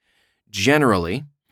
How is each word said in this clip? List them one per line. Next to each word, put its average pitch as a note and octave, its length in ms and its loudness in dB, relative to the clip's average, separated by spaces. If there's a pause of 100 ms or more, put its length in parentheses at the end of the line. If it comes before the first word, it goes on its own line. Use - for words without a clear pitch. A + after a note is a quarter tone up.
(500)
Generally, G#2+ 760 0 (280)